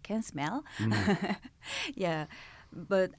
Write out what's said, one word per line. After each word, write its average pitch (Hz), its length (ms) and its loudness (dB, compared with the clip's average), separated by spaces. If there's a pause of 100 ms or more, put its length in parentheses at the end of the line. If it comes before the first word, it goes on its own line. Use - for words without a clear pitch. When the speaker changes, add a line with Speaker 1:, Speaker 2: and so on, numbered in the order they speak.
Speaker 1:
can 220 220 -2
smell. 165 400 -2 (140)
Speaker 2:
Mm. 110 580 4 (260)
Speaker 1:
<laughs> - 320 -6
Yeah, 165 320 0 (460)
but 185 460 2